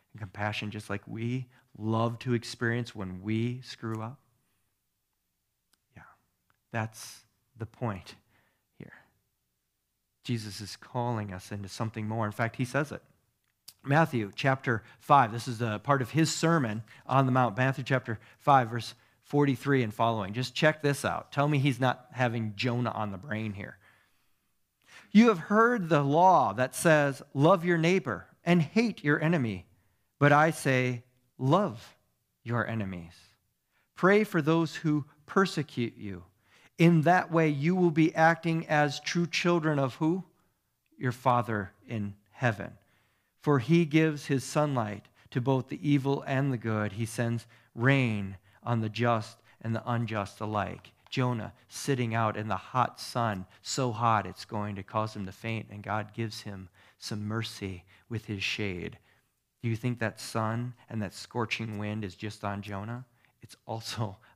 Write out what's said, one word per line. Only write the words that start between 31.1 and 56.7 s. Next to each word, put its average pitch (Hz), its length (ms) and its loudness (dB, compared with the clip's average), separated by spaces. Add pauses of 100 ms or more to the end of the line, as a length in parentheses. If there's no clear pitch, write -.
love 135 600 0 (460)
your 117 220 -2
enemies. 95 480 -6 (800)
Pray 202 300 6
for 180 180 0
those 160 360 0
who 151 280 0 (200)
persecute 143 720 -2
you. 98 260 -12 (540)
In 170 240 6
that 170 280 4
way, 160 200 2
you 147 260 0
will 180 160 4
be 160 240 2
acting 165 520 2
as 147 340 2
true 170 260 -2
children 160 520 0
of 131 160 -2
who? 170 280 -2 (760)
Your 135 140 -2
Father 113 600 0 (120)
in 104 300 -8 (160)
heaven. 101 460 -4 (640)
For 143 180 4
he 160 240 4
gives 156 440 0
his 135 180 0
sunlight 127 640 -2 (220)
to 135 100 -2
both 127 260 0
the 170 220 -4
evil 143 360 0
and 139 280 0
the 123 40 -2
good. 107 360 -4
He 113 120 -6
sends 117 400 -4 (300)
rain 113 640 2 (240)
on 117 180 -2
the 110 100 -2
just 113 520 -2 (200)
and 113 140 -4
the 113 140 -6
unjust 110 500 -4
alike." 104 540 -6 (160)
Jonah 123 440 -4 (140)
sitting 123 480 -4
out 113 220 0
in 107 100 -6
the 104 80 -2
hot - 440 -2
sun, 107 460 -4 (160)
so 127 300 -4
hot 110 340 0
it's 92 200 -14
going 104 300 -8
to 98 80 -10
cause 110 320 -4
him 101 120 -10
to 92 40 -12
faint, 113 380 -8
and 101 140 -14
God 104 300 -6
gives 113 280 -8
him 95 280 -14 (280)